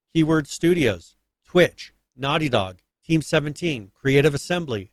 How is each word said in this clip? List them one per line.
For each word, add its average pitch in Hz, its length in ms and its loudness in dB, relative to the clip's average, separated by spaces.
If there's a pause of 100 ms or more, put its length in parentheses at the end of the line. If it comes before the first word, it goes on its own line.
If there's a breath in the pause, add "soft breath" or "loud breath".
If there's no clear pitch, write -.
(120)
Keyword 160 340 2
Studios, 147 680 -2 (300)
Twitch, - 480 0 (220)
Naughty 143 320 -2
Dog, 95 300 -2 (280)
Team 160 160 0
seventeen, 147 720 -4
Creative 139 400 2
Assembly, 139 580 -6